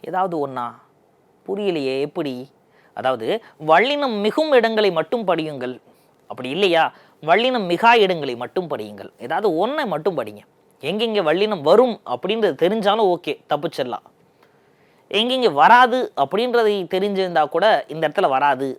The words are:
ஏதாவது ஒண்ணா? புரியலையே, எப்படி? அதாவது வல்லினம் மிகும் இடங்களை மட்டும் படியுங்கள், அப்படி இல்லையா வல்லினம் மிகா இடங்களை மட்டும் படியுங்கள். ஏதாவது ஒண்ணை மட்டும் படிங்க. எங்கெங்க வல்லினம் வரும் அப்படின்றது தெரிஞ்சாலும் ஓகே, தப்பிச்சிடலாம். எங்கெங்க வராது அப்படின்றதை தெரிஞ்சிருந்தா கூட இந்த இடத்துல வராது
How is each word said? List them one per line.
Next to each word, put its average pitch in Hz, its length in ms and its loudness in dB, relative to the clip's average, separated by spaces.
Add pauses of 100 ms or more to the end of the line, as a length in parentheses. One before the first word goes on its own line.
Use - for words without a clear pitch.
(100)
ஏதாவது 185 340 -2
ஒண்ணா? 127 220 -8 (800)
புரியலையே, 175 480 -2 (120)
எப்படி? 147 280 -6 (600)
அதாவது 117 300 -2 (460)
வல்லினம் 247 560 2
மிகும் 311 320 0
இடங்களை 214 400 2
மட்டும் 226 320 -4
படியுங்கள், 143 440 -6 (540)
அப்படி 127 280 -10
இல்லையா 165 280 4 (460)
வல்லினம் 226 420 0
மிகா 233 200 4 (120)
இடங்களை 143 300 -2 (100)
மட்டும் 170 300 -6
படியுங்கள். 104 360 -12 (140)
ஏதாவது 185 220 -2 (160)
ஒண்ணை 285 220 -4 (100)
மட்டும் 160 260 -2
படிங்க. 104 220 -12 (440)
எங்கெங்க 214 380 -2
வல்லினம் 185 420 0
வரும் 226 240 6 (200)
அப்படின்றது 190 480 -2
தெரிஞ்சாலும் 208 540 2
ஓகே, 160 180 -6 (180)
தப்பிச்சிடலாம். 143 540 -6 (1120)
எங்கெங்க 247 300 0 (100)
வராது 240 400 6 (240)
அப்படின்றதை 220 500 0 (200)
தெரிஞ்சிருந்தா 185 500 0 (120)
கூட 190 120 2 (260)
இந்த 160 140 -4
இடத்துல 165 280 0
வராது 135 340 0 (100)